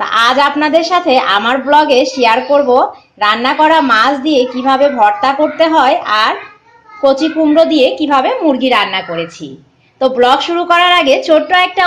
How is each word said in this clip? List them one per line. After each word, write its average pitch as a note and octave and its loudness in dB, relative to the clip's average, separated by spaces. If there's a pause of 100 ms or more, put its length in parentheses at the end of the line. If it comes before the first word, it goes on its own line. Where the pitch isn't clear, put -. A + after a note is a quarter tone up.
তা G3+ -4 (200)
আজ B3+ 2 (120)
আপনাদের D4+ -2
সাথে F4+ 0 (220)
আমার A3+ 0 (100)
ব্লগে D4 2 (120)
শেয়ার A#3 2 (120)
করব C#4+ 2 (480)
রান্না A3 0
করা D#4 4 (140)
মাছ A3+ 2 (100)
দিয়ে C#4+ 0
কিভাবে C4 0 (120)
ভর্তা A3+ 0 (100)
করতে D#4+ 0 (100)
হয় C#4+ 2 (260)
আর C4+ 0 (560)
কচি C4+ -2
কুমড়ো D#4 2
দিয়ে C#4 2 (100)
কিভাবে C#4+ -2 (100)
মুরগি C4 -2
রান্না G3 -2
করেছি। E3 -10 (540)
তো C4 0 (100)
ব্লগ B3 2 (100)
শুরু E4+ -2
করার F4 2
আগে C4+ 2 (120)
ছোট্ট D#4 0 (160)
একটা F4+ -2